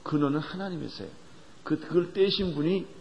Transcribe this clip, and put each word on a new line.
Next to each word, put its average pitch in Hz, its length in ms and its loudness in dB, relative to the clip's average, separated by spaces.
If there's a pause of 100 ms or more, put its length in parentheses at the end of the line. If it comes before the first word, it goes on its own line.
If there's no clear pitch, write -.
근원은 147 360 2
하나님이세요. 160 680 -6 (540)
그, 156 160 0
그걸 175 340 2
떼신 190 420 4
분이 170 320 2 (140)